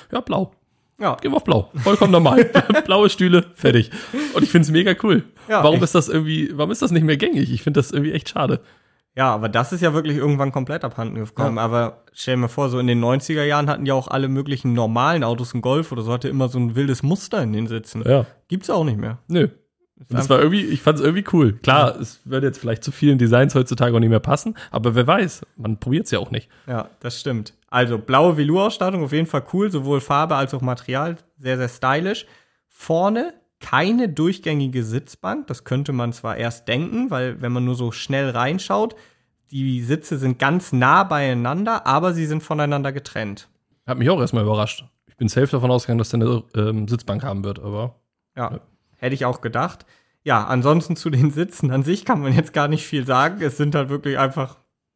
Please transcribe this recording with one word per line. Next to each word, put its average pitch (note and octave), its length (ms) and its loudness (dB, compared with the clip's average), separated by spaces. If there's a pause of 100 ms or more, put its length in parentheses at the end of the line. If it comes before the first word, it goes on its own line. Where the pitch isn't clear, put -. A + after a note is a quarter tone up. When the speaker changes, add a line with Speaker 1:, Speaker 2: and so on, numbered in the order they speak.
(100)
Speaker 1:
ja, B3 100 -4
blau. D3+ 300 -4 (500)
Speaker 2:
Ja. F#3 140 0
Speaker 1:
Gehen - 160 -4
wir C#4+ 60 2
auf - 80 -2
blau. A2+ 320 0
Vollkommen G3 340 4
normal. A3+ 340 8
<laughs> A3 420 2
Blaue G3 240 6
Stühle, F3 340 4 (100)
fertig. A#2+ 380 2 (420)
Und - 80 2
ich - 80 2
find's D#3 220 4
mega F3+ 320 4
cool. F#3 180 4 (240)
Speaker 2:
Ja, G#3+ 160 2
Speaker 1:
Warum D3+ 140 6
Speaker 2:
echt. F3 80 2
Speaker 1:
ist - 100 0
das F3 140 4
irgendwie, D#3 460 0
warum D3+ 180 -2
ist A#3+ 100 -4
das B3 80 2
nicht E3 140 4
mehr D3+ 140 4
gängig? C#3 340 0
Ich A#2+ 100 -4
find D3 140 0
das C#3+ 160 2
irgendwie D3+ 220 -2
echt - 160 -6
schade. - 320 -2 (540)
Speaker 2:
Ja, B2+ 180 2
aber A2 140 -2
das - 240 -2
ist F3 80 -4
ja E3 140 2
wirklich D3+ 220 0
irgendwann C#3 360 0
komplett C#3 320 -6
abhanden A2+ 320 -8
gekommen. A2 400 -4
Speaker 1:
Ja. A2 60 -2
Speaker 2:
Aber A2+ 500 -2
stell - 240 -4
dir B2 60 0
mal A#2+ 60 0
vor, C#3 200 -2
so B2 100 -2
in B2 80 0
den A#2+ 140 2
neunziger C3 440 0
Jahren D3 240 0
hatten C#3+ 160 -2
ja C3+ 100 0
auch C3 120 -2
alle C3+ 220 -2
möglichen C3+ 460 -2
normalen A#2+ 500 0
Autos, A#2+ 300 -4
einen B2 80 -4
Golf D3 280 0
oder A#2+ 120 -6
so, A2+ 100 -4
hatte B2+ 160 -4
immer C3+ 200 0
so B2+ 120 -4
ein A#2 160 -2
wildes C3+ 260 0
Muster F3+ 400 -2
in A2 100 -2
den A2 140 -2
Sitzen. A2+ 400 -8
Speaker 1:
Ja. B2 200 4 (200)
Speaker 2:
Gibt's - 240 -6
auch F3+ 140 2
nicht A#2 140 -2
mehr. A2 280 -6
Speaker 1:
Nö. E3 180 2
Speaker 2:
Ist G2+ 60 0 (600)
Speaker 1:
Und - 20 -12
das B2 80 0
Speaker 2:
einfach C3+ 160 4
Speaker 1:
war - 60 6
irgendwie, F3+ 240 2
ich D#3 160 -2
fand's D3+ 180 2
irgendwie E3+ 320 2
cool. C3+ 220 6
Klar, C3 420 4
Speaker 2:
Ja. - 40 -10
Speaker 1:
es - 260 -12
würde C3 200 -2
jetzt C3+ 120 -4
vielleicht A2+ 260 -6
zu C#3 80 -8
vielen C#3+ 260 4
Designs A#2+ 380 4
heutzutage B2 400 2
auch - 20 4
nicht A2+ 120 4
mehr A2 100 4
passen, F3+ 340 -2 (160)
aber A2+ 240 0
wer B2 140 2
weiß, F#3 360 0 (120)
man A2 240 -6
probiert's D3+ 320 -2
ja G2 80 -2
auch G2 100 -8
nicht. A2+ 180 -8 (200)
Speaker 2:
Ja, A#2 200 -6 (120)
das - 180 -10
stimmt. A#2 360 -6 (160)
Also, A#2+ 280 2
blaue D3 380 4
Velour-Ausstattung, F#3 680 0
auf C#3 100 -6
jeden D#3+ 140 0
Fall D3 160 -2 (100)
cool, G3 200 0
sowohl C#3 280 -2
Farbe D3+ 360 0
als C3+ 180 -2
auch C3 60 -6
Material, B2+ 560 -4 (220)
sehr, B2+ 180 -4
sehr B2+ 120 -4
stylisch. D3+ 580 -2 (420)
Vorne G#3+ 680 -2 (260)
keine G#3+ 480 0
durchgängige C#3+ 760 -2
Sitzbank. D#3+ 640 -8
Das - 160 -12
könnte C#3 280 -4
man A#2+ 200 -4
zwar A2+ 240 -10
erst A#2 320 -8
denken, F3+ 420 -2
weil B2+ 320 -4
wenn B2 100 -4
man B2 120 -2
nur B2 100 -2
so B2 180 -4
schnell C3+ 380 -4
reinschaut, F#3 640 -2 (560)
die C3 320 -4
Sitze D3 360 -4
sind B2+ 200 -2
ganz E3 340 0
nah C#3+ 320 4
beieinander, D3 840 -2
aber D#3+ 260 0
sie E3 140 -4
sind D#3 160 -4
voneinander C#3+ 500 -2
getrennt. A2 560 -10 (380)
Speaker 1:
Hat B2+ 120 -6
mich B2 120 2
auch F#3 100 2
erstmal A#2+ 240 0
überrascht. G#2+ 400 -2 (220)
Ich - 100 -20
bin A2+ 120 0
safe C3 200 2
davon B2+ 220 0
ausgegangen, A#2+ 280 0
dass A2+ 120 -2
der A#2+ 100 0
eine, A#2 240 0 (100)
ähm, G#2+ 320 -2
Sitzbank A2 380 -4
haben G2+ 200 -6
wird, G2+ 140 -8
aber G#2 380 -8 (400)
Speaker 2:
Ja, B2 160 -6
Speaker 1:
ja. - 80 -10 (360)
Speaker 2:
hätte B2+ 180 -4
ich C3+ 100 -4
auch B2 160 -2
gedacht. A#2+ 460 -6 (360)
Ja, A#2 240 2
ansonsten D3 500 2
zu - 140 -6
den C#3+ 200 4
Sitzen D3+ 400 -4
an C3+ 120 0
sich E3+ 220 -4
kann A3+ 160 0
man C3+ 140 0
jetzt D#3 180 0
gar D3 160 0
nicht D3+ 180 -2
viel C3+ 200 -4
sagen. C#3+ 340 2
Es D3+ 160 -4
sind D3 180 0
halt C#3 140 0
wirklich C#3 300 -6
einfach C3+ 400 -2 (380)